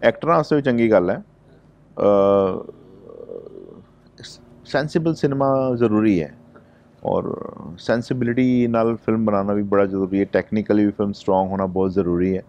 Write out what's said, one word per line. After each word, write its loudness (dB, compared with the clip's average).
ਐਕਟਰਾਂ 0
ਵਾਸਤੇ 0
ਵੀ 2
ਚੰਗੀ 2
ਗੱਲ 4
ਹੈ। -4
ਅਹ, 2
ਸੈਂਸੀਬਲ -2
ਸਿਨੇਮਾ 0
ਜ਼ਰੂਰੀ 2
ਹੈ -8
ਔਰ -4
ਸੈਂਸੀਬਿਲਿਟੀ 0
ਨਾਲ 0
ਫਿਲਮ -2
ਬਣਾਉਣਾ 0
ਵੀ 0
ਬੜਾ 2
ਜ਼ਰੂਰੀ -2
ਹੈ, 2
ਟੈਕਨੀਕਲੀ 0
ਵੀ 2
ਫਿਲਮ -2
ਸਟਰੋਂਗ 0
ਹੋਣਾ -2
ਬਹੁਤ -2
ਜ਼ਰੂਰੀ 0
ਹੈ। -8